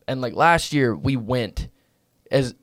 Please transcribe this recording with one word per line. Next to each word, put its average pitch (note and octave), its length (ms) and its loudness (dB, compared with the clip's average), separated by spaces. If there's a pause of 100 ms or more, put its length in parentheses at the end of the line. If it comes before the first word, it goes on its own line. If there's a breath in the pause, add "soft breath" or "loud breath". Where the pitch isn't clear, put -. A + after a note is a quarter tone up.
And, C3 140 -4
like, A#2+ 120 -4
last E3 380 2
year, B2+ 240 2
we B2+ 220 0
went A2+ 500 -4 (640)
as, C3 320 0